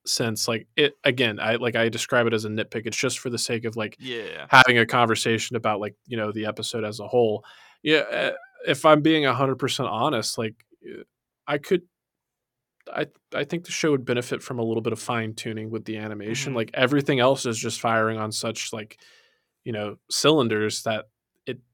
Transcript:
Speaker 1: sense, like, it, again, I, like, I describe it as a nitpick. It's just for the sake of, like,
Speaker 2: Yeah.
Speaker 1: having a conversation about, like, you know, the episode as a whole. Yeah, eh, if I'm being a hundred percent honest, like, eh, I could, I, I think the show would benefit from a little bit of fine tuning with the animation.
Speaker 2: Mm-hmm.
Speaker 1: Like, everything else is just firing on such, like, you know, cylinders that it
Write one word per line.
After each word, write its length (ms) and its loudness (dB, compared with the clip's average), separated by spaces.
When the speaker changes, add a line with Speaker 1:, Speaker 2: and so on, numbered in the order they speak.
Speaker 1:
sense, 420 -4
like, 260 -2
it, 200 2
again, 340 2
I, 180 0
like, 200 -2
I 140 2
describe 360 0
it 60 0
as 140 -2
a 20 -6
nitpick. 380 -6
It's 100 -8
just 220 -2
for 100 -8
the 100 -6
sake 280 -4
of, 100 -8
like, 240 -6
Speaker 2:
Yeah. 480 -10
Speaker 1:
having 300 10
a 80 6
conversation 680 2
about, 260 -2
like, 160 -8
you 100 -8
know, 160 -4
the 140 -4
episode 380 -6
as 140 -8
a 80 -12
whole. 380 0
Yeah, 280 4
eh, 220 -2
if 200 2
I'm 160 8
being 240 4
a 80 2
hundred 220 0
percent 340 -2
honest, 480 -2
like, 260 -6
eh, 200 -16
I 120 -2
could, 240 0
I, 140 -4
I 100 -2
think 200 -6
the 80 -12
show 180 0
would 160 2
benefit 360 -2
from 160 -8
a 40 -2
little 180 0
bit 120 -2
of 80 -4
fine 340 -4
tuning 360 -10
with 140 -8
the 140 -8
animation. 520 -8
Speaker 2:
Mm-hmm. 60 -4
Speaker 1:
Like, 160 -2
everything 480 2
else 240 4
is 140 -2
just 220 -6
firing 360 0
on 160 -6
such, 400 -6
like, 260 -14
you 80 -8
know, 240 -6
cylinders 720 2
that 220 -4
it 120 -8